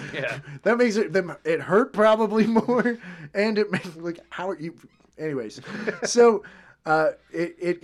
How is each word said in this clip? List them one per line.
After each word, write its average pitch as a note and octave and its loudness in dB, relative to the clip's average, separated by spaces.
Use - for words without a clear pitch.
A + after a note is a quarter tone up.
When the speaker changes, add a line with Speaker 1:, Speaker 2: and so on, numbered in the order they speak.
Speaker 1:
<laughs> D3 -12
Yeah. C3 -6
Speaker 2:
That A#3 2
makes A#3 2
it, E3 -2
them, F3+ -2
it D#3 0
hurt G#3 2
probably A3 4
more, A#3 2
and G#3 0
it G#3 2
makes, F3 -6
like, E3+ -8
how F3+ -8
are F3+ -8
you, D#3+ -10
anyways. B2+ -6
So, A#3 4
uh, D#3+ 2
it, E3+ -6
it, E3+ -2